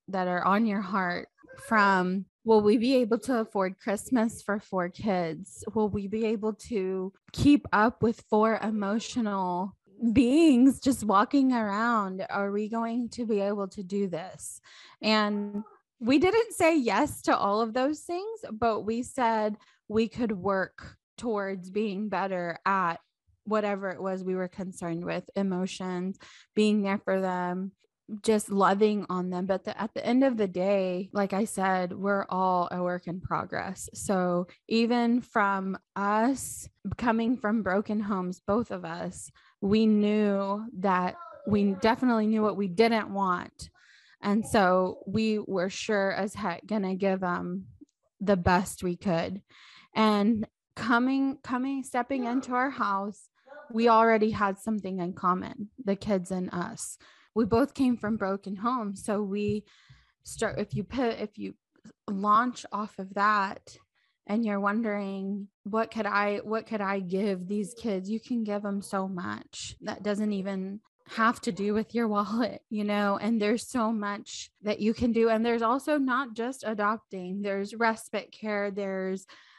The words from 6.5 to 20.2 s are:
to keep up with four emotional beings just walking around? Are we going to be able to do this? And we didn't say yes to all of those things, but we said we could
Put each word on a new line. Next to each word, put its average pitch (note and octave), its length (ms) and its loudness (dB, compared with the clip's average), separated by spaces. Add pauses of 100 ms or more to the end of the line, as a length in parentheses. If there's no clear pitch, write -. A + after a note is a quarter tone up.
to F#3+ 580 -4 (220)
keep - 400 6
up G#3+ 300 4
with A3+ 260 0
four G#3+ 320 4
emotional G3+ 1120 -2 (380)
beings C4 640 6
just - 240 0
walking B3 500 4
around? G#3 760 0
Are G3+ 220 -2
we G#3 180 -2
going A#3 400 -2
to A#3 160 -6
be G#3+ 160 2
able G3+ 280 -2
to G3+ 140 -10
do G3 240 -2
this? - 540 -10 (400)
And G#3 640 0 (360)
we C4 180 4
didn't G#4 360 4
say E4 240 4
yes A#3 460 0
to - 140 4
all G3+ 240 2
of A3+ 120 -2
those C4+ 260 0
things, G4+ 400 -8 (120)
but A3 300 0
we A3+ 220 -2
said A3 520 0 (320)
we A3 200 2
could A3+ 240 -4